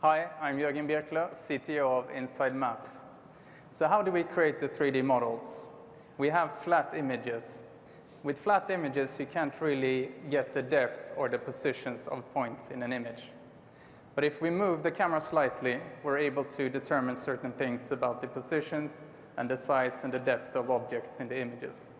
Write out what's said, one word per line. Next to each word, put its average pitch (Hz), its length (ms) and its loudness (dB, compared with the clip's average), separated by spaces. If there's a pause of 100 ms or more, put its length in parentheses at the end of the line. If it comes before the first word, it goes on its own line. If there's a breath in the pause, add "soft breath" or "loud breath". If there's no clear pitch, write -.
Hi, 156 280 4 (120)
I'm 143 180 0
Jürgen 147 300 0
Bjerklöv, 160 460 0
C - 240 -4
T 151 220 -2
O 127 180 4
of 123 120 -2
Inside 131 440 -2
Maps. 127 460 -4 (720 loud breath)
So 156 160 2
how 208 120 6
do 185 120 2
we 175 100 2
create 156 380 2
the 143 80 -2
three 139 240 2
D 131 100 4
models? 117 680 0 (500 loud breath)
We 143 120 4
have 165 260 2
flat 170 400 2
images. 123 680 -4 (580 loud breath)
With 143 160 -2
flat 196 320 4
images, 139 480 0
you 143 80 -2
can't 156 340 -2
really 131 520 2 (180)
get 139 220 2
the 139 100 0
depth 127 540 0
or 139 120 2
the 123 100 0
positions 123 680 -4
of 127 260 -8
points 120 380 -4
in 123 140 -6
an 120 80 -2
image. 117 380 -8 (840 loud breath)
But 139 80 2
if 147 180 2
we 165 100 2
move 175 340 2
the 170 60 6
camera 165 300 4
slightly, 131 600 2 (240)
we're 143 140 2
able 139 260 2
to 135 240 -2
determine 131 480 0
certain 127 360 -4
things 123 380 -2
about 123 300 0
the - 80 -6
positions 151 800 -4 (280 loud breath)
and 123 140 -2
the 131 60 0
size 127 480 0
and 131 80 -4
the 131 80 -2
depth 123 340 0
of 123 160 0
objects 117 480 -2
in 123 100 -8
the 127 120 -4
images. 120 480 -8 (120)